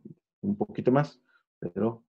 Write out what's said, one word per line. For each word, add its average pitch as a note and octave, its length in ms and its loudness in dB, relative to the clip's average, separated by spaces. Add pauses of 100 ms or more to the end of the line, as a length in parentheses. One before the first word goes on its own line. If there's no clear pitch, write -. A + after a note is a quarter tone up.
(420)
un G2+ 160 -2
poquito G#2+ 340 0
más, D3 300 2 (380)
pero A2+ 500 -4